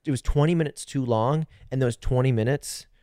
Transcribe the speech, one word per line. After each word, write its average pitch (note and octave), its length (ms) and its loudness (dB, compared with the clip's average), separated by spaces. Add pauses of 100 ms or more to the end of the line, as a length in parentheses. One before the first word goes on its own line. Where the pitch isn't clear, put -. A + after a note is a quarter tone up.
it D3+ 60 -2
was B2+ 100 -2
twenty D3+ 340 2
minutes D#3+ 300 -4
too C#3 200 -4
long, A#2+ 420 0 (240)
and C3 100 -2
those A#2+ 140 0
twenty B2+ 380 2
minutes A#2+ 540 -2 (160)